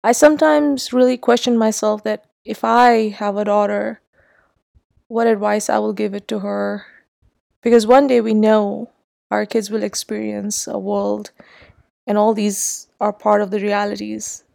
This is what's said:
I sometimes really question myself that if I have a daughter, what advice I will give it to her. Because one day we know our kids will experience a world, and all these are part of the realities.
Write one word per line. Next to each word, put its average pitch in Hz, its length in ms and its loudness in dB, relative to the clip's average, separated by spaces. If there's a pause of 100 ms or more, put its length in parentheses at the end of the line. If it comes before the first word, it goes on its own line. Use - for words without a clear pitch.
I 226 80 2
sometimes 294 800 2
really 254 240 2
question 240 420 0
myself 214 460 -2
that 214 220 -6 (180)
if - 180 -8
I 226 460 4
have 202 280 -6
a 208 80 -2
daughter, 208 560 -2 (1080)
what 233 180 -2
advice 208 420 0
I 214 120 2
will 214 140 -4
give 202 200 -6
it 202 140 -12
to 214 120 -6
her. 202 460 -6 (760)
Because 226 280 4
one 269 180 8
day 254 140 4
we 220 140 0
know 214 560 2 (420)
our 208 140 -2
kids 208 220 -4
will 214 140 -4
experience 208 840 -8
a 208 100 -6
world, 202 540 -4 (760)
and 208 100 -2
all 214 180 2
these 208 520 -4 (140)
are 208 120 0
part 208 300 0
of 196 80 -6
the 208 80 -4
realities. 208 840 -6 (100)